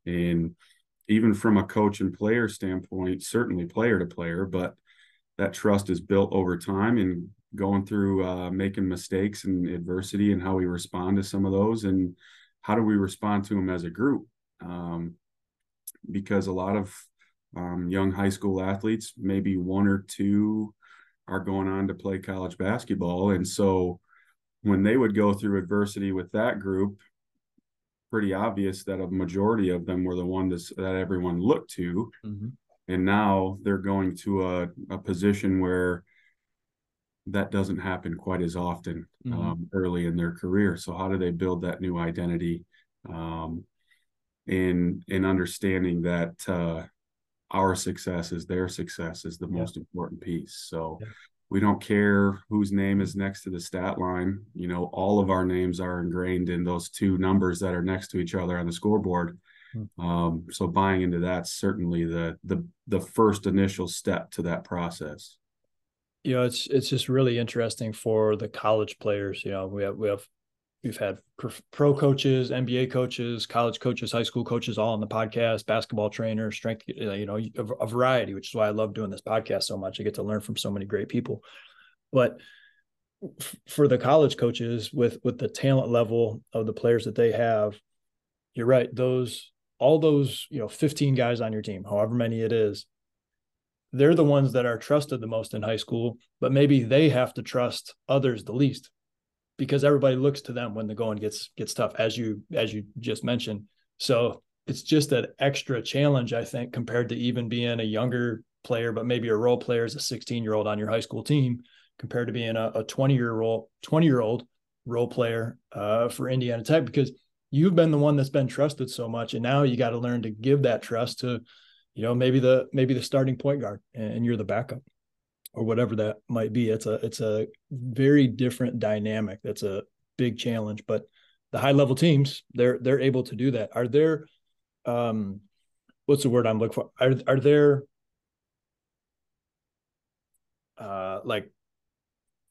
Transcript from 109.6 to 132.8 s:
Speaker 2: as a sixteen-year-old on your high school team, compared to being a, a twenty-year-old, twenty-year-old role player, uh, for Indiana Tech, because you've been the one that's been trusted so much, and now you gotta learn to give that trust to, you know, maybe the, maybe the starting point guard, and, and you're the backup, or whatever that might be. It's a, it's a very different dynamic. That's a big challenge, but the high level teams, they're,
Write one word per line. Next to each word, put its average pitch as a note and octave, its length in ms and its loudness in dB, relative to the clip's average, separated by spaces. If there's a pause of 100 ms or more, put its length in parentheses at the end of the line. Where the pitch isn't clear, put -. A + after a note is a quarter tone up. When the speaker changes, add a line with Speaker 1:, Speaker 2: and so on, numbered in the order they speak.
Speaker 2:
as A2+ 100 -6
a C#3+ 40 -8
sixteen-year-old G#2+ 680 -2
on G#2 120 -2
your G#2+ 100 -4
high A2+ 120 0
school A2+ 220 -8
team, C3 380 2 (380)
compared A#2+ 280 -4
to A2 60 -4
being A2+ 220 -2
a, A2+ 200 -2
a A2 80 -2
twenty-year-old, A#2 840 2 (140)
twenty-year-old B2 640 2 (380)
role A#2+ 220 0
player, A#2 500 -2 (160)
uh, A2 360 0
for B2+ 200 -6
Indiana B2 340 -2
Tech, D3+ 220 4
because C3 260 0 (400)
you've E3 240 4
been E3 160 6
the D3 60 4
one D3 200 4
that's C#3 120 2
been C3+ 180 2
trusted C#3 420 -2
so A#2 180 -8
much, A#2 280 -6
and A#2 80 -4
now C#3 200 4
you B2 140 2
gotta A#2 200 0
learn A#2+ 260 -2
to A2 60 -4
give C3+ 340 2
that A#2 180 2
trust A#2+ 380 -4
to, B2 200 -4 (540)
you G#2 100 -8
know, A#2+ 100 2
maybe B2+ 260 4
the, B2+ 340 6
maybe C3 200 2
the B2 80 -2
starting C3+ 360 0
point C#3+ 240 0
guard, G#2 200 -8 (120)
and, A2 200 -6
and A#2 120 -2
you're A#2+ 100 2
the G#2+ 80 -2
backup, A2+ 380 -4 (720)
or A2+ 100 -6
whatever A2+ 320 0
that G#2+ 220 0 (100)
might A2+ 240 -2
be. A2+ 180 2
It's A2 160 0
a, G#2+ 100 0
it's - 260 -4
a A2 260 0 (240)
very C3+ 560 6
different A#2+ 520 0
dynamic. G#2+ 640 -2
That's - 220 -8
a G2+ 200 -4 (340)
big B2 200 0
challenge, A2 480 -4
but A2 180 -2 (500)
the - 60 -2
high C#3 120 4
level C#3 240 6
teams, C#3+ 480 4 (100)
they're, B2 280 4